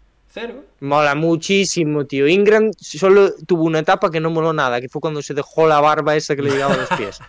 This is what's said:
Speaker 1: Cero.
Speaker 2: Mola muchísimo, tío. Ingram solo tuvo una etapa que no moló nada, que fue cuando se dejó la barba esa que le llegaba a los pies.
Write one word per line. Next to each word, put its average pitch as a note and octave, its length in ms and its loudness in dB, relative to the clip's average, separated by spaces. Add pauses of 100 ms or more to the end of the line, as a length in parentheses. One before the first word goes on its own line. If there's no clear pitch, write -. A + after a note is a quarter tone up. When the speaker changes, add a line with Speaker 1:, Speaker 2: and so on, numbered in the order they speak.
(300)
Speaker 1:
Cero. A#3 340 -14 (160)
Speaker 2:
Mola C#3+ 340 0
muchísimo, D#3+ 920 0
tío. C#3 220 0
Ingram G#3 520 4
solo F#3+ 520 2 (140)
tuvo E3 200 0
una D#3+ 140 0
etapa F#3+ 300 0
que E3 100 -4
no D#3+ 120 -2
moló D#3+ 200 0
nada, B2+ 300 -2
que B2+ 80 -12
fue D3+ 100 -10
cuando D3+ 220 -6
se C#3 140 -10
dejó D#3 320 0
la D3+ 120 4
barba D3+ 360 2
esa D3+ 200 -2
que C#3 60 -6
le C#3+ 80 -2
llegaba C#3 240 0
a C3+ 40 -2
los B2+ 200 -6
pies. G2+ 320 -8